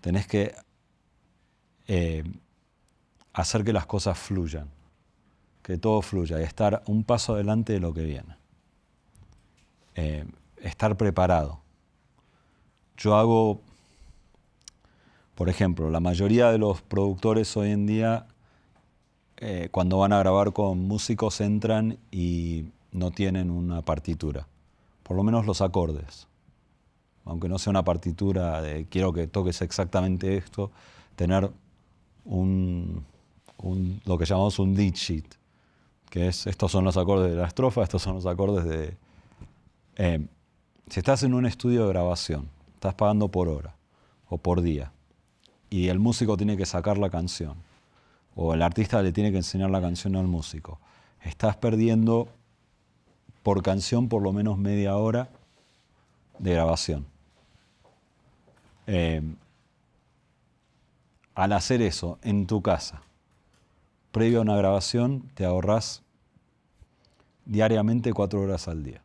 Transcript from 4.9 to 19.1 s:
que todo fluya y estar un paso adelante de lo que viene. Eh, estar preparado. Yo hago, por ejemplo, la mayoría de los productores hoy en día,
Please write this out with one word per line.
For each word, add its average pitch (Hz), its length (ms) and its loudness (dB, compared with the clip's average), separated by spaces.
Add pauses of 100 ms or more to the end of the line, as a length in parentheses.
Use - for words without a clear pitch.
que 92 140 -4
todo 107 240 2
fluya 85 380 -2
y 82 40 0
estar 104 420 0
un 107 180 0
paso 117 300 0
adelante 107 400 0
de 98 60 0
lo 85 140 -2
que 80 100 -6
viene. 78 340 -8 (1600)
Eh, 76 300 -4 (320)
estar 104 400 -2
preparado. 87 640 2 (1300)
Yo 104 200 4
hago, 110 460 4 (1700)
por 87 140 -2
ejemplo, 87 400 0
la 80 100 0
mayoría 101 520 4
de 113 60 4
los 104 240 2
productores 101 760 0
hoy 104 140 0
en 104 140 0
día, 113 420 0 (1080)